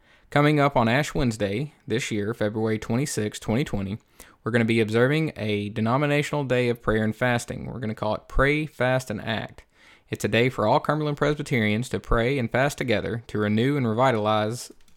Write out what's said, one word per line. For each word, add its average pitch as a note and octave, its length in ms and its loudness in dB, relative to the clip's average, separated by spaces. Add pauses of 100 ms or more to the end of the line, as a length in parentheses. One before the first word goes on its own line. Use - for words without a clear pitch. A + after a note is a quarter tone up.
(300)
Coming D3 300 4
up C#3+ 180 2
on A2+ 100 4
Ash C3+ 280 0
Wednesday A#2 580 -2 (140)
this B2 240 -2
year, G#2+ 240 -2
February A2 420 0
twenty-sixth, - 640 -4
twenty A#2 220 0
twenty, G2+ 340 -4 (460)
we're A2+ 80 -4
gonna A#2+ 120 4
be A2+ 160 4
observing B2+ 580 2
a G#2 320 -2
denominational C#3+ 760 0
day B2 260 2
of A#2 140 -4
prayer A2 200 0
and A2 120 0
fasting. B2 500 -2
We're - 140 -10
gonna A2 160 -6
call G#2+ 180 -2
it - 140 -8
Pray, D3 400 2
Fast, C3 420 -2
and A2 100 -6
Act. - 440 -8 (460)
It's - 160 -4
a - 20 0
day A2+ 220 2
for G#2+ 180 0
all C3+ 120 4
Cumberland D3 380 -2
Presbyterians B2+ 720 0
to G#2+ 100 -4
pray A#2+ 380 0
and A#2 140 -2
fast C3+ 260 0
together G#2+ 480 -2
to - 140 -4
renew A2+ 380 2
and B2+ 100 0
revitalize A2 840 0 (260)